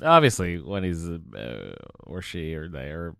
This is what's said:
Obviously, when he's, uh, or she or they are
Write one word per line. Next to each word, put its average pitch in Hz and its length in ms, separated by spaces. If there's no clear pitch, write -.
Obviously, 123 580
when 95 220
he's, 85 240
uh, 55 680
or 92 180
she 80 340
or 78 120
they 73 240
are 82 280